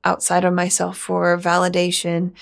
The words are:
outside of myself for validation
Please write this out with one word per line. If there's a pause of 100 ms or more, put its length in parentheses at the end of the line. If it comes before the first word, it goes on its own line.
outside
of
myself
for
validation